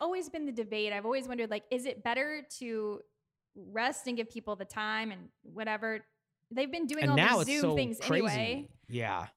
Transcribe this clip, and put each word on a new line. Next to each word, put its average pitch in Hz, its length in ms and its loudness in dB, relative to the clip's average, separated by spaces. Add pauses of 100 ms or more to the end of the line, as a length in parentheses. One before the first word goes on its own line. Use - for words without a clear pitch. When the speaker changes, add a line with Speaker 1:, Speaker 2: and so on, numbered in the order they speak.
Speaker 1:
always 349 280 0
been 311 180 -4
the 277 40 -2
debate. 214 420 -2
I've 202 120 -2
always 262 220 0
wondered, 240 240 -2
like, 214 180 -2
is 254 160 0
it 247 180 -4
better 285 380 0 (160)
to 214 440 -4 (540)
rest 220 520 -2
and 247 100 -2
give 226 140 -2
people 220 240 -6
the 190 100 -6
time 214 460 -4
and 180 180 -14 (140)
whatever? 214 600 -4 (480)
They've 262 200 0
been 339 160 0
doing 302 160 0
Speaker 2:
And 139 80 6
Speaker 1:
all - 60 6
Speaker 2:
now 214 260 8
Speaker 1:
these 143 60 0
Speaker 2:
it's 294 120 2
Speaker 1:
Zoom - 100 4
Speaker 2:
so 151 40 4
Speaker 1:
things 123 260 0
Speaker 2:
crazy. - 260 4
Speaker 1:
anyway. 233 420 -2 (180)
Speaker 2:
Yeah. 110 500 -2